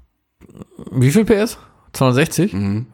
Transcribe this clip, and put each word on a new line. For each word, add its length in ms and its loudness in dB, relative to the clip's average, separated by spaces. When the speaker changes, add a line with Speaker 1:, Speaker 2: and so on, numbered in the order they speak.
Speaker 1:
Wie 180 2
viel 140 4
P 100 2
S? 240 0
Zweiundsechzig? 640 0
Speaker 2:
Mhm. 400 -4